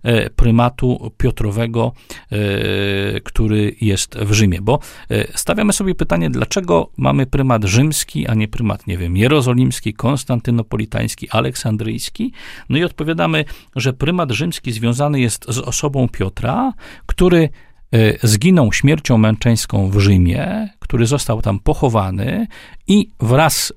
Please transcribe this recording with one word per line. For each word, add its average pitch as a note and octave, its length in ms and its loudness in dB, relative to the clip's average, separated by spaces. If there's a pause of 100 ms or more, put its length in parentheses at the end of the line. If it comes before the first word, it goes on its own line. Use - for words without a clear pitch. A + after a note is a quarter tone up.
e, A2 280 0
prymatu A#2 880 2
Piotrowego, A#2 720 -2 (400)
e, G#2 40 -4 (840)
który G#2+ 600 0
jest G#2 380 -2
w G#2 140 0
Rzymie. G2 300 2
Bo, A#2+ 160 2 (320)
e, - 280 -2
stawiamy G#3 340 0
sobie F#3 220 -2
pytanie, E3+ 360 0
dlaczego E3+ 680 -2
mamy C3+ 300 0
prymat C3 380 0
rzymski, C3+ 640 0
a A2+ 80 -2
nie G#2+ 140 0
prymat, G#2 380 -4
nie F2+ 120 -4
wiem, F2 180 -2
jerozolimski, B2 760 2
konstantynopolitański, A#2 1400 -4
aleksandryjski. A2+ 1000 -4 (360)
No C#3 100 0
i F3 60 2
odpowiadamy, D#3+ 600 -2 (320)
że B2+ 160 -2
prymat D#3 380 -2
rzymski C3 420 -4
związany B2 480 0
jest A#2 280 -2
z A#2+ 100 -4
osobą C3+ 500 -2
Piotra, C#3+ 640 -4 (340)
który, F3 420 4 (440)
e, A2 360 4
zginął A#2 440 4
śmiercią C#3 460 2
męczeńską G#2+ 720 2
w G2+ 80 0
Rzymie, G2+ 680 2 (100)
który A#2 280 0
został A2+ 360 -2
tam G#2+ 160 0
pochowany B2 880 0 (400)
i G3+ 220 4 (120)
wraz C3 560 2